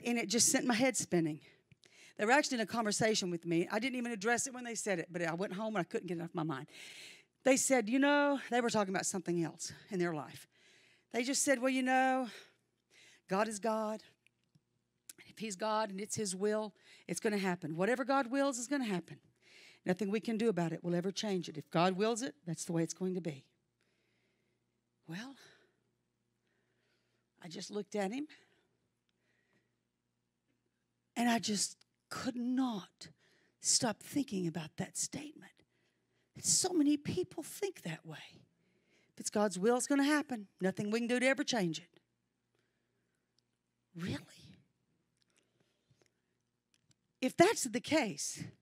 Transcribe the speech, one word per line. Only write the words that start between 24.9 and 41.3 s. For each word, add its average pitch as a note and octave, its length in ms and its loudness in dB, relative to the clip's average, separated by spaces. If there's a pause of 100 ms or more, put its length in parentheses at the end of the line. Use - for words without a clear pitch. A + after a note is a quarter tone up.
Well, A3 280 -12 (2000)
I F#3 40 -14
just F3+ 240 -12
looked G#3 240 -6
at G3 160 0
him, D4 160 -6 (3000)
and A#3+ 120 2
I A#3 120 4
just G3+ 380 -2 (320)
could - 260 -6
not B3 720 -4 (540)
stop - 420 0
thinking G3+ 420 -2
about D#3+ 320 -6
that - 180 -6
statement. - 560 -8 (840)
That - 100 -10
so - 260 2
many D4 260 4
people E4+ 440 -4
think - 400 -6
that D#3+ 240 -8
way. - 380 -16 (720)
If - 80 -18
it's - 100 -6
God's G#3 260 2
will, A3+ 180 4
it's B3+ 120 0
gonna C#4 160 4
happen. C#4 460 0 (100)
Nothing F#3+ 320 0
we A3+ 80 2
can A#3+ 80 0
do B3 120 2
to B3 60 2
ever C4+ 180 4